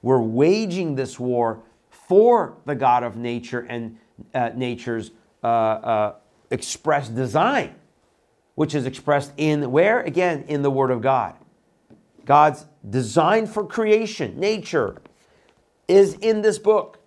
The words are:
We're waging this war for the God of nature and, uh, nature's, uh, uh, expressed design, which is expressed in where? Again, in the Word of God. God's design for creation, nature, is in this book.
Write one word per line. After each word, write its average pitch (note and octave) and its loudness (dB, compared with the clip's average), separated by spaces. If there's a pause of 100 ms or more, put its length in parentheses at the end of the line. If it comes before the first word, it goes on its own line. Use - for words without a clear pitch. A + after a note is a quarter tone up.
We're B2+ 4
waging E3 0
this C3 -8
war A#2+ -2 (260)
for G#3+ 2
the C#3+ -4
God B2 2
of A2+ -8
nature A#2+ -6
and, A#2 -12 (380)
uh, B2 -2
nature's, A#2+ -6 (300)
uh, - -2
uh, A2 0 (360)
expressed C3+ -4
design, D#3 -2 (840)
which D#3 -2
is C3 -2
expressed C#3 -2
in D3 0
where? G3 2
Again, E3 -2
in D3 -4
the C#3 2
Word C3 0
of B2 -2
God. B2 -2 (880)
God's D3 4 (220)
design D#3 0
for G#3+ -6
creation, G#3+ -2
nature, E3 -4 (880)
is G3 6
in G#3+ 0
this G#3+ 2
book. G#3 0